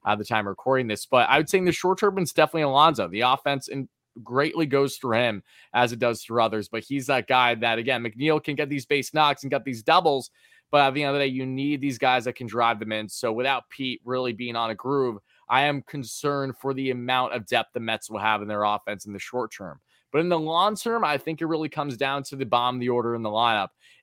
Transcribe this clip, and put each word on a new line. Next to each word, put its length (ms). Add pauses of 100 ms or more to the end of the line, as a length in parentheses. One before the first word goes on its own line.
at 120
the 60
time 240
of 40
recording 360
this. 180
But 240
I 100
would 100
say 80
in 80
the 80
short 260
term, 180
it's 140
definitely 300
Alonso. 480
The 120
offense 460
in-, 220 (340)
greatly 420
goes 300
through 220
him 260 (300)
as 180
it 80
does 240
through 180
others. 280
But 140
he's 240
that 200
guy 280
that, 240
again, 220
McNeil 400
can 140
get 140
these 160
base 280
knocks 300
and 80
get 140
these 180
doubles. 480 (400)
But 100
at 120
the 80
end 140
of 40
the 60
day, 80
you 140
need 340
these 160
guys 280
that 100
can 100
drive 340
them 120
in. 180
So 240
without 380
Pete 340
really 280
being 220
on 140
a 60
groove, 420 (320)
I 120
am 200
concerned 760
for 180
the 160
amount 420
of 140
depth 260
the 60
Mets 280
will 120
have 240
in 40
their 180
offense 420
in 60
the 40
short 340
term. 280 (320)
But 80
in 100
the 100
long 360
term, 280
I 140
think 240
it 60
really 220
comes 280
down 280
to 100
the 100
bottom 320
of 40
the 80
order 260
in 60
the 80
lineup. 400 (340)